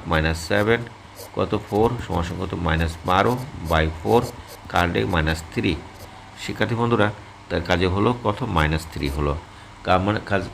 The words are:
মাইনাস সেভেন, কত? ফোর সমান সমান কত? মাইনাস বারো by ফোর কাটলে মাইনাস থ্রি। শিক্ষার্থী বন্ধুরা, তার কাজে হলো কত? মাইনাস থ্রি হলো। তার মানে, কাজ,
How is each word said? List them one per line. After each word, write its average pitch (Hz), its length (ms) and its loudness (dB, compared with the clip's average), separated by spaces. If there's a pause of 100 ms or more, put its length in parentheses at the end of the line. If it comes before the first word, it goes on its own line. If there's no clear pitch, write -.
মাইনাস 80 300 2 (100)
সেভেন, 104 320 2 (560)
কত? 101 240 0 (100)
ফোর 110 220 4 (160)
সমান 85 160 0
সমান 87 240 -4
কত? 92 60 -6
মাইনাস 82 380 0 (140)
বারো 101 320 4 (320)
by 80 180 4 (160)
ফোর 110 200 4 (460)
কাটলে 92 360 2
মাইনাস 80 380 0 (100)
থ্রি। 107 220 0 (720)
শিক্ষার্থী 107 300 -2
বন্ধুরা, 113 360 2 (380)
তার 87 120 0
কাজে 87 260 4
হলো 101 360 2
কত? 107 200 0
মাইনাস 80 500 2
থ্রি 73 160 -2
হলো। 73 260 0 (480)
তার 92 160 4
মানে, 104 260 0
কাজ, 98 160 0 (120)